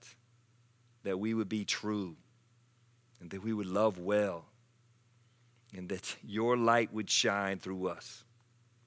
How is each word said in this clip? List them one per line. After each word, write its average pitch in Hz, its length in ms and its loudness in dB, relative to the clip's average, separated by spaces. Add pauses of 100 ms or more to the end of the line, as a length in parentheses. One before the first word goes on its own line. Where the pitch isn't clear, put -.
(1040)
that 95 160 -2
we 110 160 0
would 107 140 0
be 104 160 -2
true 101 520 -2 (1040)
and 87 100 -14
that 95 120 -8
we 113 100 -2
would 104 140 -2
love 95 320 2
well 92 460 0 (1300)
and 92 120 -8
that - 360 -4
your 113 320 2
light 117 360 4
would 107 180 -4
shine 101 480 2
through 92 300 -4
us. - 360 -10 (640)